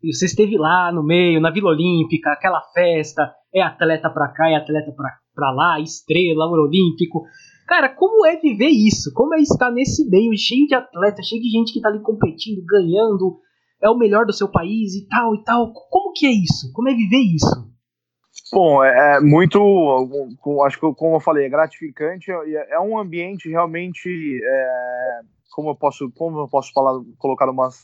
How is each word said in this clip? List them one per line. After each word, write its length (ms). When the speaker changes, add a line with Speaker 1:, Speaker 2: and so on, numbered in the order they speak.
Speaker 1:
E 100
você 140
esteve 280
lá 360
no 100
meio, 400
na 80
Vila 220
Olímpica, 600
aquela 300
festa, 600
é 120
atleta 460
pra 180
cá, 240
é 40
atleta 360
pra, 180
pra 160
lá, 300
estrela, 680
ouro 180
olímpico. 600
Cara, 240
como 340
é 120
viver 340
isso? 460
Como 180
é 60
estar 320
nesse 360
meio 300
cheio 300
de 80
atleta, 480
cheio 180
de 80
gente 240
que 80
tá 80
ali 120
competindo, 640
ganhando, 760
é 80
o 80
melhor 300
do 60
seu 140
país 460
e 140
tal 260
e 100
tal? 300
Como 400
que 140
é 40
isso? 400
Como 160
é 60
viver 240
isso? 560
Speaker 2:
Bom, 320
é, 320
é 60
muito, 380
com, 240
acho 160
que, 140
como 220
eu 40
falei, 260
é 40
gratificante, 800
é, 440
é 60
um 200
ambiente 500
realmente, 960
é, 760
como 180
eu 60
posso, 360
como 280
eu 80
posso 260
falar, 280
colocar 320
uma 200